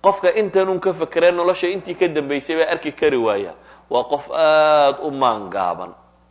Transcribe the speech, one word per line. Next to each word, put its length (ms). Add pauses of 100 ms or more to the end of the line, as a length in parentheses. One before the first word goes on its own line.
Qofka 340
intanuun 440
ka 120
fekeree 400
nolosha 360
intii 280
ka 120
dambaysay 480
baa 160
arki 200
kari 240
waaya. 360 (380)
Waa 140
qof 260
aad 720
u 80
maan 400
gaaban, 440 (360)